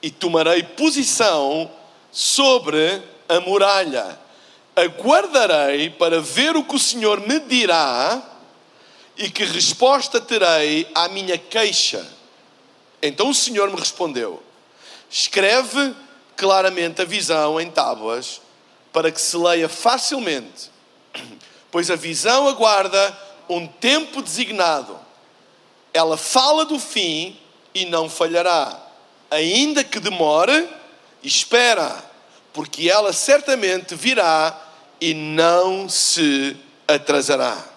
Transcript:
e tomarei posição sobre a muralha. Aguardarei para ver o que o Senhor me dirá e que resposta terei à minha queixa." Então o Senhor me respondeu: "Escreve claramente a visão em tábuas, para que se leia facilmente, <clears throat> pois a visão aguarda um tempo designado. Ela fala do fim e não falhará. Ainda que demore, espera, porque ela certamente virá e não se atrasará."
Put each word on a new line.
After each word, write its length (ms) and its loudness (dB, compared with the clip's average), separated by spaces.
e 100 -8
tomarei 520 0
posição 1080 0
sobre 920 0
a 120 2
muralha. 760 0
Aguardarei 1160 2
para 300 0
ver 360 0
o 80 0
que 120 -6
o 20 -2
Senhor 480 0
me 140 0
dirá 800 0
e 140 -6
que 140 -4
resposta 760 0
terei 760 2
à 140 0
minha 280 -6
queixa." 680 -2
Então 260 0
o 60 0
Senhor 360 0
me 60 -8
respondeu: 680 -6
"Escreve 840 0
claramente 680 2
a 20 0
visão 560 -2
em 100 -6
tábuas, 720 -4
para 180 0
que 100 -8
se 160 -2
leia 320 2
facilmente, 1000 -4
<clears throat> 560 -20
pois 200 -2
a 60 0
visão 520 0
aguarda 680 2
um 180 -4
tempo 560 -2
designado. 760 -2
Ela 240 2
fala 480 2
do 140 -4
fim 600 -6
e 120 -4
não 220 -2
falhará. 680 0
Ainda 520 0
que 160 -6
demore, 680 2
espera, 840 0
porque 360 -6
ela 240 2
certamente 840 0
virá 640 0
e 140 -2
não 720 2
se 680 0
atrasará." 680 0